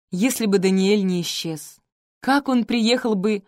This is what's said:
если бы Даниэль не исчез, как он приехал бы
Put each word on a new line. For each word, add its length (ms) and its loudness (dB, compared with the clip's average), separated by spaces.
если 340 0
бы 140 2
Даниэль 440 2
не 180 0
исчез, 580 -8
как 280 0
он 160 2
приехал 500 0
бы 320 -2